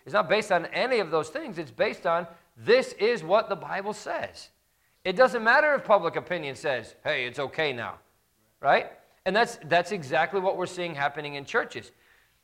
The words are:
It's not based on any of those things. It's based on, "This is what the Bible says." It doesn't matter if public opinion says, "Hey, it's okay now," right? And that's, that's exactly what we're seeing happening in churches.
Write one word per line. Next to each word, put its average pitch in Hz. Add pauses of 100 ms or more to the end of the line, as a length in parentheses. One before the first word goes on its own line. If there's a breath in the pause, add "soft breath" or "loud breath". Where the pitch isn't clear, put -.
It's 135
not 196
based 214
on 170
any 233
of 165
those 156
things. 269
It's 147
based 202
on, 170 (320 loud breath)
"This 240
is 208
what 202
the 196
Bible 185
says." - (540)
It 180
doesn't 233
matter 285
if 233
public 180
opinion 156
says, 127
"Hey, 139
it's 123
okay 139
now," 107 (640)
right? 156 (340 soft breath)
And 190
that's, 233
that's 175
exactly 165
what 190
we're 180
seeing 175
happening 147
in 143
churches. - (520 soft breath)